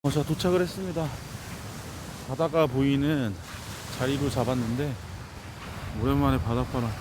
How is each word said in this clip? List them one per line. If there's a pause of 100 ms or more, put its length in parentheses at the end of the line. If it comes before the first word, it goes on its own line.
어,
자,
도착을
했습니다. (1200)
바다가
보이는 (640)
자리로
잡았는데 (1080)
오랜만에
바닷바람.